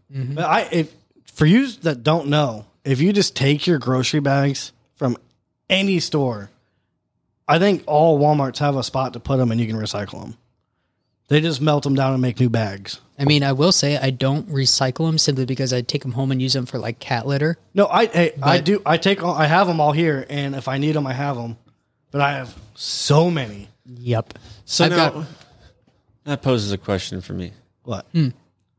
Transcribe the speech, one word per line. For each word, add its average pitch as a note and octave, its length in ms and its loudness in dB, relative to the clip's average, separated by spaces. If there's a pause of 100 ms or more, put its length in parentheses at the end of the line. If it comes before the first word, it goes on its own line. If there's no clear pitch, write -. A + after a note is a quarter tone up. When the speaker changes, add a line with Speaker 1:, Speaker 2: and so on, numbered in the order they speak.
(140)
Speaker 1:
Mm-hmm. C3+ 220 -6
Speaker 2:
But D#3+ 100 -4
I, F3+ 260 0
if, D#3+ 220 -2 (400)
for D#3 120 2
you A#3+ 220 6 (160)
that C3+ 200 -4
don't D#3 240 0
know, C3+ 380 0 (200)
if C3+ 160 0
you F#3 120 4
just G3 220 0
take C#3+ 320 0
your E3 120 2
grocery B2+ 400 0
bags C#3 520 0 (260)
from B2 200 -2 (520)
any F#3+ 300 2
store, B2 500 -2 (960)
I D#3 100 4
think F#3+ 300 2
all D3+ 320 4
Walmarts D3 400 2
have C#3+ 160 0
a B2+ 80 -2
spot C3 300 -4
to A#2 60 -12
put C3+ 200 0
'em A#2+ 120 2
and A2+ 100 0
you A2+ 60 0
can A2 100 -4
recycle G#2 460 -8
'em. - 140 -16 (920)
They D3+ 120 2
just D#3 180 -2
melt D3 260 0
'em C#3 100 0
down C3+ 180 2
and B2+ 80 0
make B2+ 180 -2
new B2+ 100 4
bags. G2+ 500 -4 (200)
Speaker 1:
I C#3+ 60 -2
mean, D3 180 4
I C#3 80 0
will D3 220 2
say C#3+ 240 0
I C3+ 140 0
don't C3+ 380 -2
recycle C3+ 580 0
'em D#3+ 100 0
simply C3 280 0
because B2+ 280 -2
I B2 80 0
take - 240 -4
'em B2+ 80 -4
home C3+ 180 -2
and C3 100 0
use C3 140 -2
'em B2 120 -2
for, B2+ 100 -8
like, A2+ 220 -8
cat A#2 280 -4
litter. D3 300 -2 (160)
Speaker 2:
No, G3 140 4
I, G#3 180 6
hey, E3+ 260 2 (100)
I D#3+ 180 4
Speaker 1:
But D3 60 -4
Speaker 2:
do. G3+ 200 2
I E3 120 4
take G3 260 0
all, F3 100 0
I D3+ 140 2
have F3+ 200 4
'em E3 140 0
all D3 100 4
here, D3 380 0
and C#3 260 -6
if C3+ 140 -10
I C3+ 80 -2
need D3+ 180 -2
'em, D3 120 -2
I C3 60 -4
have C#3+ 240 -4
'em. A#2 200 -10 (540)
But C#3+ 100 -2
I C#3+ 120 2
have B2+ 220 -10 (200)
so - 560 2
many. G#2 360 -6 (180)
Speaker 1:
Yep. A#2+ 500 -4 (300)
Speaker 3:
So - 200 0
Speaker 1:
I've F3 60 2
Speaker 3:
now, D#3+ 180 2
Speaker 1:
got D3+ 160 -8 (1000)
Speaker 3:
that C#3+ 180 -6
poses A2 280 0
a G2 60 -2
question F#2+ 440 -6
for F#2+ 120 -12
me. F#2 180 -8 (320)
Speaker 2:
What? - 300 -10
Speaker 1:
Hmm. D3+ 160 2 (500)